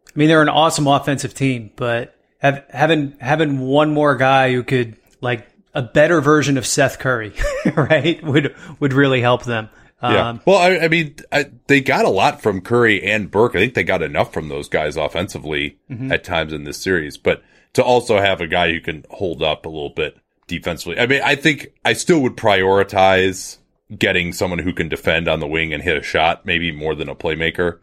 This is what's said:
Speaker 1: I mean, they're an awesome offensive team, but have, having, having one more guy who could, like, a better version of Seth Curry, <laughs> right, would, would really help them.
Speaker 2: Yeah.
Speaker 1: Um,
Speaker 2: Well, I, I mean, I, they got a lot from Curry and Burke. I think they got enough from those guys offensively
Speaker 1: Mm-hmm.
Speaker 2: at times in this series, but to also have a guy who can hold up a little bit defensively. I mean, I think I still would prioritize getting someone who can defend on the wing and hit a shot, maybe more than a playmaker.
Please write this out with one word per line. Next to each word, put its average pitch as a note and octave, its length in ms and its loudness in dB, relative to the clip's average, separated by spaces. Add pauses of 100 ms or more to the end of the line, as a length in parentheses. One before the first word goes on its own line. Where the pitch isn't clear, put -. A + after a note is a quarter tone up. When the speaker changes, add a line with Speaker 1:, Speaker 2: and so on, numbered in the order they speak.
Speaker 1:
I - 100 -10
mean, D3 100 4
they're D#3+ 140 6
an D3+ 60 4
awesome D3+ 400 2
offensive C#3 460 0
team, B2 420 -4
but A#2+ 400 -6 (220)
have, C#3 320 0
having, D3 500 0
having C#3+ 400 0
one D3 320 2
more D3 240 2
guy C3 360 4
who B2+ 120 0
could, A#2+ 320 -2 (240)
like, B2 260 -4 (280)
a C#3+ 80 -4
better E3+ 380 4
version C#3+ 380 4
of A#2+ 80 -6
Seth C3+ 340 0
Curry, A2+ 320 -4 (200)
<laughs> C5 240 -2
right, D#3 480 0
would, C#3+ 300 0 (260)
would C#3 120 0
really C3+ 280 4
help A#2+ 240 2
them. A2 240 -6 (320)
Speaker 2:
Yeah. A#2 280 0
Speaker 1:
Um, A#2 160 -10
Speaker 2:
Well, F#3+ 140 4
I, F3+ 260 2
I E3 40 2
mean, D#3+ 280 0 (160)
I, C#3+ 180 -2 (160)
they C#3 140 6
got C#3 240 0
a G3 60 4
lot A2+ 320 2
from F#2+ 180 0
Curry A#2 440 2
and G#2 240 0
Burke. A2 280 2
I - 20 2
think A2+ 160 0
they G2+ 80 0
got F2+ 200 0
enough D#2 300 -2
from D#2 160 -8
those D2 200 -10
guys D#2 280 -2
offensively D2+ 840 -6 (120)
Speaker 1:
Mm-hmm. B2+ 220 -6
Speaker 2:
at E2 100 -2
times D#2+ 300 -6
in D2+ 100 -10
this C#2+ 180 -12
series, E2 360 -2
but - 260 -2 (300)
to C3 100 0
also A#2+ 360 2
have F#2+ 220 2
a F2 60 -6
guy F2 260 0
who E2 80 -4
can D#2 300 -10
hold D#2+ 320 -6
up D#2 240 -2
a - 20 -10
little D2+ 220 -8
bit D2 260 -6 (300)
defensively. F2 520 -8
I B2 80 2
mean, C3+ 160 0
I C#3 120 0
think C#3+ 340 -2 (160)
I A#2+ 80 2
still D#3 280 0
would B2 160 -2
prioritize F#2+ 1200 2 (380)
getting F2+ 360 0
someone F2+ 280 -4
who E2+ 120 -4
can E2 160 -6
defend E2 400 -2
on D#2+ 120 0
the D2+ 60 -6
wing D#2+ 280 -4
and C#2+ 80 -8
hit D#2+ 140 -2
a C#2 60 -6
shot, E2 440 -2
maybe E2+ 260 -2
more D2+ 220 -4
than D2 140 -8
a C#2 60 -10
playmaker. E2 680 -4